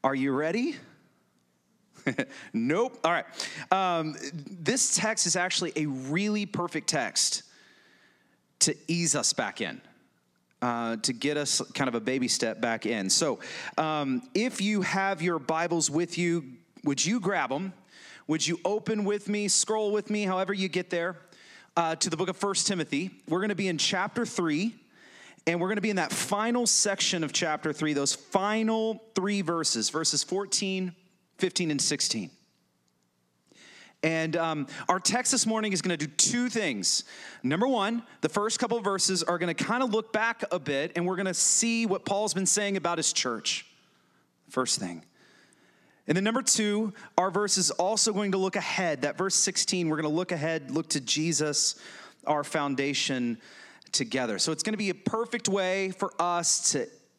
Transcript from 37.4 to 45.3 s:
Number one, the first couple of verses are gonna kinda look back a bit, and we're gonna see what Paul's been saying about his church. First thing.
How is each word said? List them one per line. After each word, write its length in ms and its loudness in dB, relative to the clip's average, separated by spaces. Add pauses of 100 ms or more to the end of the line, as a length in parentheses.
Number 220 2
one, 380 0 (160)
the 80 2
first 320 0
couple 180 2
of 60 -2
verses 400 2
are 140 2
gonna 160 0
kinda 320 0
look 260 0
back 400 0
a 80 0
bit, 380 -2
and 80 0
we're 100 0
gonna 180 -2
see 520 2
what 180 0
Paul's 300 0
been 120 0
saying 300 2
about 220 0
his 160 0
church. 520 -2 (840)
First 320 0
thing. 240 -8 (1040)